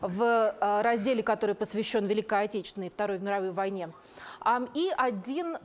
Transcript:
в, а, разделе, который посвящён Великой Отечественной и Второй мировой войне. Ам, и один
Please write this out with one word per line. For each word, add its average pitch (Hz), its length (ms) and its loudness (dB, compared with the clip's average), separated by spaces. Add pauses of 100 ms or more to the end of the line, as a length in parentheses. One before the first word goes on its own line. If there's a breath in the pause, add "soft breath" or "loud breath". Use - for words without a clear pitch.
в, 220 580 2
а, 208 240 2
разделе, 233 400 2
который 208 320 2
посвящён 208 500 0
Великой 208 400 2
Отечественной 196 420 -6
и - 20 -6
Второй 202 300 -2
мировой 196 320 -2
войне. 185 420 -4 (480 loud breath)
Ам, 247 320 2
и 349 240 0
один 262 680 -2